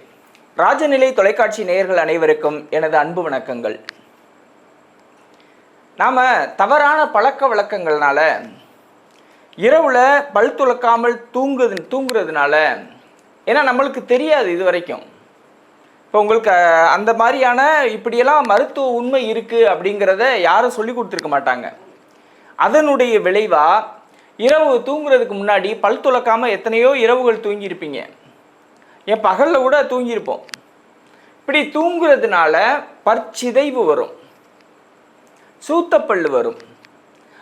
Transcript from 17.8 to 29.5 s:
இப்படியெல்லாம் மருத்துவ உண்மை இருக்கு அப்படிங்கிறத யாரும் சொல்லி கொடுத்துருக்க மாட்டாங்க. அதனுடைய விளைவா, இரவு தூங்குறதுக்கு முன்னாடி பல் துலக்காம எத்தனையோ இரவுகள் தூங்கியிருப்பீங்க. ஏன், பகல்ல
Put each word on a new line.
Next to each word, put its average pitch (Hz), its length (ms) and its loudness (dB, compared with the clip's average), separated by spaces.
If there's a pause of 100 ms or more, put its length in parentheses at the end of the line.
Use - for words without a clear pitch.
இப்படியெல்லாம் 240 600 0
மருத்துவ 262 420 0
உண்மை 247 400 -2
இருக்கு 226 420 2
அப்படிங்கிறத 196 720 0
யாரும் 220 380 2
சொல்லி 220 140 -6
கொடுத்துருக்க 185 460 -8
மாட்டாங்க. 123 320 -4 (840)
அதனுடைய 247 640 2
விளைவா, 185 640 2 (540)
இரவு 277 400 2
தூங்குறதுக்கு 262 640 -2
முன்னாடி 202 380 -2
பல் 226 200 0
துலக்காம 247 500 0
எத்தனையோ 226 460 0
இரவுகள் 240 500 0
தூங்கியிருப்பீங்க. 185 560 -8 (1080)
ஏன், 208 120 0
பகல்ல 262 380 2